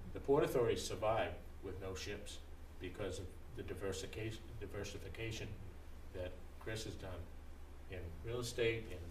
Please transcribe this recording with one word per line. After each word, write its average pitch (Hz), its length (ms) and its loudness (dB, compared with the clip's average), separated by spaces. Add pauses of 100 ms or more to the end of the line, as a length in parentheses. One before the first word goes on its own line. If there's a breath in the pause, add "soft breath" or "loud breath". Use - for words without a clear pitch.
(120)
The - 80 -4
Port 147 240 8
Authority 113 340 6
survived 90 560 4 (300)
with 95 160 -4
no 95 140 -2
ships 101 440 -4 (400)
because 92 420 -2
of 92 40 -2 (320)
the 98 60 -2
diversification, 98 800 -2 (200)
diversification 101 880 -2 (640)
that 90 180 -2 (280)
Chris - 240 -2
has 104 100 -2
done - 160 -4 (800)
in 92 80 -4 (280)
real 123 140 0
estate 113 500 4
and - 100 -4 (100)